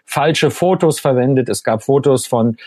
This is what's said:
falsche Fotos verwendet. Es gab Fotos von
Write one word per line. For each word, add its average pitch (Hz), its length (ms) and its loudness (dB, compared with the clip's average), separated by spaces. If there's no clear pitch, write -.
falsche 151 460 0
Fotos 175 500 0
verwendet. 127 480 0
Es 104 160 -6
gab 113 200 -2
Fotos 135 420 0
von 117 400 -2